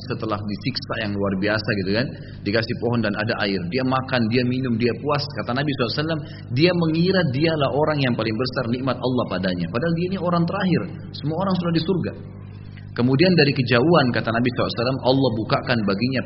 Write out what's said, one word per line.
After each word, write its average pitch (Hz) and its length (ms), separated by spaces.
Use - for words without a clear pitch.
setelah 107 320
disiksa 104 540
yang 101 80
luar 98 240
biasa, 104 320
gitu 92 140
kan? 135 80
Dikasih 113 340
pohon 117 240
dan 101 80
ada 107 220
air, 98 240
dia 127 160
makan, 131 480
dia 127 140
minum, 127 340
dia 117 80
puas. 143 160
Kata 104 320
Nabi 143 160
sallallahu 120 240
alaihi 147 80
wasallam, 156 200
dia 170 160
mengira 170 480
dialah 151 400
orang 151 260
yang 123 160
paling 110 160
besar 127 400
nikmat 127 240
Allah 123 320
padanya. 92 400
Padahal 156 300
dia 175 160
ini 190 80
orang 170 260
terakhir, 180 320
semua 156 320
orang 190 160
sudah 170 140
di 160 80
surga. 156 300
Kemudian 135 400
dari 143 160
kejauhan, 131 540
kata 113 160
Nabi 120 160
sallallahu 107 240
alaihi - 80
wasallam, 127 200
Allah 135 180
bukakan 127 400
baginya 113 420